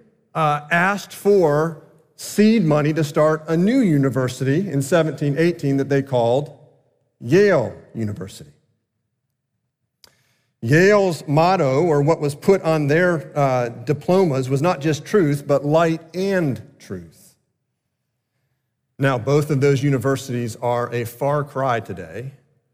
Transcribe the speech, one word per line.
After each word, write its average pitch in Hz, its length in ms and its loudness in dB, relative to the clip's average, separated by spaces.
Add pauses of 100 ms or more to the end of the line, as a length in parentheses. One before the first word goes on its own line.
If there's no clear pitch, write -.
(340)
uh, 147 360 -2
asked 185 440 0
for 165 680 2 (320)
seed 214 480 2
money 151 300 2
to 156 100 -2
start 156 460 0
a 165 80 0
new 214 240 2
university 139 920 0
in 139 120 -2
seventeen 151 560 0
eighteen 160 400 0
that 135 100 -4
they 139 140 0
called 127 560 -2 (680)
Yale 151 480 2 (220)
University. 104 560 -10 (2000)
Yale's 180 680 4
motto, 156 560 2
or 147 180 2
what 156 180 0
was 147 140 -4
put 190 280 2
on 160 260 0
their, 165 500 0
uh, 127 300 0
diplomas, 143 800 -2
was 135 120 -2
not 165 200 0
just 151 240 -2
truth, 147 420 0
but 143 180 0
light 160 360 2 (160)
and 180 440 -2 (200)
truth. - 560 -18 (1600)
Now, 135 200 0
both 143 320 0
of 139 100 0
those 139 240 2
universities 131 720 -2
are 120 360 -2
a 120 120 -4
far 143 400 -4
cry 131 340 -2
today 98 540 -12 (420)